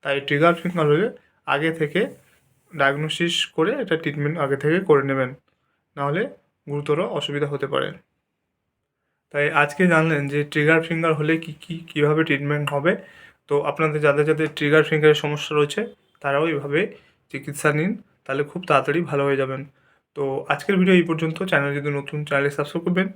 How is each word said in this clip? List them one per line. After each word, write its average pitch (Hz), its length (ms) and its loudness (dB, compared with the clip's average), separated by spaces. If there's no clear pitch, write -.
তাই 143 140 -2
ট্রিগার 156 340 4
ফিঙ্গার 175 320 -2
হলে 175 140 2
আগে 156 160 0
থেকে 156 200 -2
ডায়াগনোসিস 151 640 0
করে 175 160 2
এটা 185 200 -2
ট্রিটমেন্ট 147 420 -4
আগে 135 180 -2
থেকে 156 160 2
করে 143 220 6
নেবেন, 131 200 -2
নাহলে 147 260 -2
গুরুতর 147 280 -2
অসুবিধা 143 340 -4
হতে 139 200 -6
পারে। 135 160 -2
তাই 147 140 0
আজকে 147 200 2
জানলেন 160 300 4
যে 147 80 0
ট্রিগার 156 340 4
ফিঙ্গার 165 320 0
হলে 151 160 2
কী 160 80 -12
কী, 170 120 -10
কীভাবে 151 380 2
ট্রিটমেন্ট 143 460 -2
হবে। 147 180 0
তো 147 60 0
আপনাদের 151 360 0
যাদের 147 240 4
যাদের 156 260 2
ট্রিগার 151 320 4
ফিঙ্গারের 151 340 4
সমস্যা 147 360 -6
রয়েছে, 147 220 0
তারাও 143 300 0
এইভাবে 143 280 -2
চিকিৎসা 143 480 -2
নিন, 175 120 0
তাহলে 135 260 -4
খুব 180 180 -8
তাড়াতাড়ি 143 320 2
ভালো 143 160 0
হয়ে 139 160 2
যাবেন। 135 180 -6
তো 147 60 -4
আজকের 196 280 -2
ভিডিও 185 180 6
এই 175 120 4
পর্যন্ত। 160 280 -4
চ্যানেল 143 280 0
যদি 143 200 -6
নতুন, 143 200 -8
চ্যানেলটি 143 280 0
সাবস্ক্রাইব 151 300 -4
করবেন 180 300 0